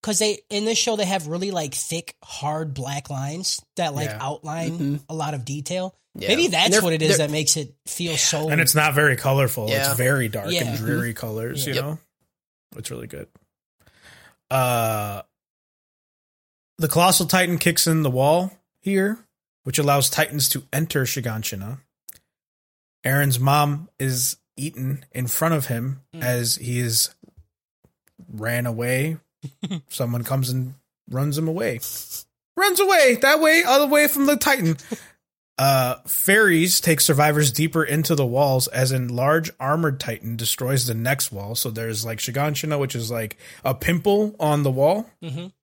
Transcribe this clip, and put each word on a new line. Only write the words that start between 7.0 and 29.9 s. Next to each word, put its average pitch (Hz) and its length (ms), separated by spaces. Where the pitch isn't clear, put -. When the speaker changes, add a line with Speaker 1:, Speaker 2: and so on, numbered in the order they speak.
Speaker 1:
is 175 160
Speaker 3:
they're, 151 80
Speaker 1:
that 151 40
makes 151 240
it 147 200
feel 165 320
so 156 320
Speaker 2:
And 147 100
it's 143 140
not 151 220
very 147 200
colorful. 135 540
Speaker 3:
Yeah. 135 220
Speaker 2:
It's 120 80
very 127 280
dark 104 220
Speaker 1:
Yeah. - 140
Speaker 2:
and 113 160
dreary 117 340
Speaker 3:
Mm-hmm. - 60
Speaker 2:
colors, 120 480
you 135 80
Speaker 3:
Yep. 131 80
Speaker 2:
know? 156 160
It's 113 120
really 131 160
good. - 220
Uh, 113 720
the 160 80
Colossal 175 400
Titan 180 320
kicks - 260
in 160 160
the 143 80
wall 151 480
here, 196 400
which 135 120
allows 143 320
Titans 147 400
to 135 140
enter 147 300
Shiganshina. 110 760
Eren's 135 340
mom 147 480
is 131 380
eaten 135 540
in 123 160
front 160 260
of 147 140
him 131 340
Speaker 1:
Mm. 165 80
Speaker 2:
as 123 320
he 123 240
is 117 340
ran 120 380
away. 127 520
Speaker 1:
<laughs> - 300
Speaker 2:
Someone 120 340